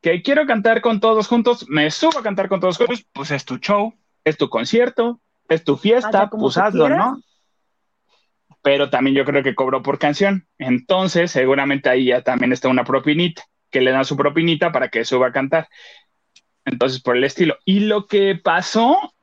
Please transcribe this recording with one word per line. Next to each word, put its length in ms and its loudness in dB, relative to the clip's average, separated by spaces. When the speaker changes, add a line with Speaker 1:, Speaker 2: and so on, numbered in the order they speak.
Speaker 1:
Que 200 0
quiero 240 0
cantar 360 2
con 180 0
todos 280 2
juntos, 420 0
me 220 0
subo 280 0
a 40 -10
cantar 260 -4
con 100 -2
todos 180 0
juntos, 360 -2
pues 180 -8
es 140 -6
tu 120 -10
show, 360 -2
es 140 0
tu 120 -2
concierto, 720 0
es 140 0
tu 140 0
fiesta, 420 2
Speaker 2:
Hazle 100 2
como 160 -6
Speaker 1:
pues 80 0
Speaker 2:
tú 80 0
Speaker 1:
hazlo, 200 2
Speaker 2:
quieras. 160 4
Speaker 1:
¿no? 240 -2
Pero 280 2
también 260 0
yo 100 2
creo 180 0
que 120 -2
cobró 280 -2
por 160 -4
canción. 480 0
Entonces, 760 0
seguramente 580 0
ahí 160 2
ya 180 2
también 280 0
está 160 -2
una 160 0
propinita, 600 -2
que 120 0
le 100 2
dan 140 0
su 120 -6
propinita 540 0
para 180 -2
que 160 -4
suba 220 0
a 40 -2
cantar. 360 -2
Entonces, 360 -4
por 160 0
el 60 2
estilo. 420 0
Y 160 2
lo 260 0
que 280 2
pasó 600 0